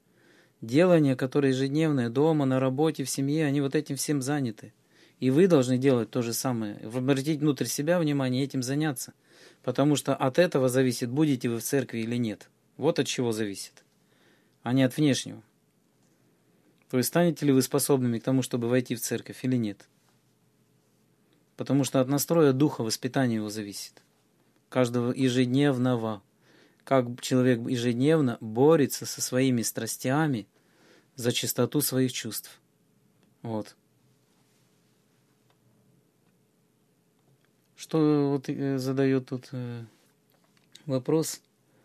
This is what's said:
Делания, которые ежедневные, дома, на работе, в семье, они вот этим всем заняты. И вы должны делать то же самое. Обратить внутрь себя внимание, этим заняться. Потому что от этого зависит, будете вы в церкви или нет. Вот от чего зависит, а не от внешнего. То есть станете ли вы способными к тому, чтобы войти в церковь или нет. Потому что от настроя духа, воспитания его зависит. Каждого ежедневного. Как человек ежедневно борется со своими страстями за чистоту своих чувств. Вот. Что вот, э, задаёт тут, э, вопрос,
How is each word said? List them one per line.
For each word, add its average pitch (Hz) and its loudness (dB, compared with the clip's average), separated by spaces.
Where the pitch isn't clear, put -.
Делания, 147 4
которые 135 0
ежедневные, 139 0
дома, 147 2
на 131 2
работе, 135 0
в 131 -8
семье, 143 -2
они 143 0
вот 139 -2
этим 147 -4
всем 143 -2
заняты. 127 -6
И 131 0
вы 165 6
должны 131 4
делать 123 2
то 127 -2
же 117 -2
самое. 110 -4
Обратить 135 0
внутрь 139 0
себя 151 -2
внимание, 139 0
этим 135 -4
заняться. 139 -4
Потому 139 2
что 135 -2
от 131 -2
этого 151 4
зависит, 123 0
будете 139 0
вы 117 -4
в 110 -8
церкви 123 -2
или 113 -4
нет. 113 -4
Вот 160 -2
от 127 0
чего 123 -2
зависит, 107 -8
а 120 -4
не 135 4
от 127 0
внешнего. 123 0
То 131 -2
есть 123 2
станете 170 2
ли 143 4
вы 131 6
способными 127 0
к - -20
тому, 131 0
чтобы 120 -4
войти 123 0
в 113 -10
церковь - -8
или 127 0
нет. 110 -4
Потому 135 0
что 131 0
от 127 0
настроя 143 4
духа, 139 0
воспитания 123 -2
его 107 -4
зависит. 101 -12
Каждого 123 0
ежедневного. 127 0
Как 123 0
человек 127 2
ежедневно 123 2
борется 127 2
со - -10
своими 127 0
страстями 127 -4
за 120 -2
чистоту 123 -2
своих 131 0
чувств. - -10
Вот. 110 -8
Что 151 0
вот, 139 -4
э, 139 -2
задаёт 135 0
тут, 127 -10
э, 120 -10
вопрос, 147 -2